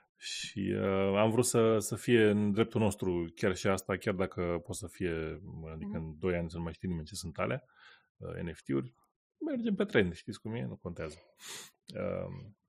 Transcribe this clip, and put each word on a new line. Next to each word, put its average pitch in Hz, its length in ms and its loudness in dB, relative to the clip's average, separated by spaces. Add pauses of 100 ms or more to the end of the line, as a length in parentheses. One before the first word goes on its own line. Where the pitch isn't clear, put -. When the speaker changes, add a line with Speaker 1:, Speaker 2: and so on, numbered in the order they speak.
(180)
Speaker 1:
și, - 420 -8
uh, 98 580 2
am 110 140 6
vrut 120 140 4
să, 113 340 6
să 104 160 -2
fie 117 340 6
în 104 220 4
dreptul 110 300 2
nostru 90 540 2
chiar 95 200 2
și 104 120 -2
asta, 95 300 2
chiar 104 160 0
dacă 90 520 0
pot - 100 -8
să - 120 -8
fie, 80 540 -4 (320)
adică 78 140 -8
Speaker 2:
Mhm. - 80 -6
Speaker 1:
în 80 240 -6
doi 90 160 2
ani 85 140 -2
să 82 80 -8
nu 85 60 -4
mai 82 100 -6
știe - 140 -8
nimeni 82 200 -4
ce - 80 -14
sunt 80 220 -8
alea, 113 260 -2 (540)
uh, 85 240 -8
N 85 120 -6
F - 80 -16
T-uri. - 320 -4 (440)
Mergem 240 380 -2
pe 208 100 0
trend, 98 280 2
știți - 280 -12
cum 107 120 -8
e? 123 120 -6
Nu 110 100 -8
contează. 85 420 -10 (1080)
Um, 95 320 -12 (120)